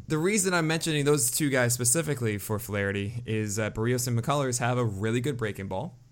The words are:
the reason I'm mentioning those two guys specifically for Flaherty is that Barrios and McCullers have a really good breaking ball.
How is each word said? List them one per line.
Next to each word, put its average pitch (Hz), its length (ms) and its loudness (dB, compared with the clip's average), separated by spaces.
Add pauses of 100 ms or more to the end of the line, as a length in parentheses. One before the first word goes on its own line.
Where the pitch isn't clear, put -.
the 156 100 0
reason 185 360 2
I'm 170 140 2
mentioning 156 380 0
those 143 260 4
two 151 180 0
guys 123 240 4
specifically 123 640 0
for 107 200 -2
Flaherty 101 680 -2
is 107 320 -2
that 107 180 -2
Barrios 123 320 0
and 117 120 0
McCullers 131 400 0
have 123 180 0
a 123 80 2
really 110 360 0
good 143 160 -2
breaking 101 300 -4
ball. 101 300 -8 (140)